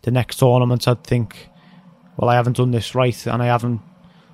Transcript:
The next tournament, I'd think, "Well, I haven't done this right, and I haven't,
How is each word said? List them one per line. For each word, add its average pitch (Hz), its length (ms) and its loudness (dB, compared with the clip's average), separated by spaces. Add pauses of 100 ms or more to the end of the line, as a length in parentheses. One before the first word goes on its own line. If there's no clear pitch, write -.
The 120 80 -2
next 123 260 -2
tournament, 123 500 2
I'd 120 160 -2
think, - 460 -6 (680)
"Well, 113 140 0
I 120 60 4
haven't 120 220 0
done 123 140 2
this 117 220 -4
right, 127 320 -2
and 120 160 -2
I 120 60 0
haven't, 120 340 -2 (520)